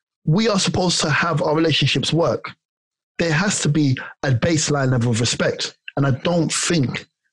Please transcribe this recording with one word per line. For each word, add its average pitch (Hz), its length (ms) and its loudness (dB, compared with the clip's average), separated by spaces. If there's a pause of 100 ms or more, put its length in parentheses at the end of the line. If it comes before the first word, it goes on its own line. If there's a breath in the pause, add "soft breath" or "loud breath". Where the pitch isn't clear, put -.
(260)
we 214 240 2
are 202 100 2
supposed 175 420 0
to 165 80 0
have 156 320 0
our 147 140 0
relationships 147 560 0
work, 151 380 0 (720)
there 170 120 0
has 185 300 0
to - 80 0
be 147 280 2 (260 loud breath)
a 139 80 0
baseline 143 600 0
level 123 200 0
of 113 100 0
respect. - 560 -4 (180)
And 139 100 0
I 135 60 2
don't 170 400 0
think - 560 -2 (260)